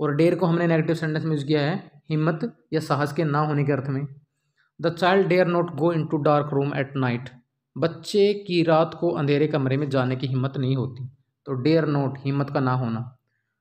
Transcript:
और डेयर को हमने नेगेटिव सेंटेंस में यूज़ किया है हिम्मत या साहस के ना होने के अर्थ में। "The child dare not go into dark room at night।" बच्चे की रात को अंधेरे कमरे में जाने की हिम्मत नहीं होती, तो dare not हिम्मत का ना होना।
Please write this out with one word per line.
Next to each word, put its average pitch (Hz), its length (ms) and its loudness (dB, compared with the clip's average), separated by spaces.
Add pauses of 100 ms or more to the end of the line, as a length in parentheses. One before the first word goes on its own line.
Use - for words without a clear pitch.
और 147 140 0
डेयर 165 200 4
को 175 120 0
हमने 170 200 2
नेगेटिव 165 300 2
सेंटेंस 156 280 -4
में 160 80 -2
यूज़ 139 140 -2
किया 151 140 2
है 170 300 -4 (200)
हिम्मत 165 640 -2
या 156 80 0
साहस 143 320 0
के 165 120 -2
ना 147 140 0
होने 147 260 0
के 143 80 0
अर्थ 131 160 -4
में। 139 200 -4 (760)
"The 170 140 -2
child 185 320 2
dare 180 280 4
not 175 120 0 (140)
go 170 120 2
into 156 320 -2
dark 147 180 4 (100)
room 143 200 0
at 139 280 -4
night।" 120 260 -2 (500)
बच्चे 165 560 0
की 175 280 0
रात 160 380 4
को 175 100 2
अंधेरे 147 360 2
कमरे 135 300 0
में 143 140 -2
जाने 131 260 0
की 139 100 -6
हिम्मत 127 300 -2
नहीं 131 200 0
होती, - 320 -6 (360)
तो 127 200 -6
dare 156 320 2
not 139 220 -2
हिम्मत 139 320 -2
का 143 100 0
ना 127 120 2
होना। 120 440 -4 (440)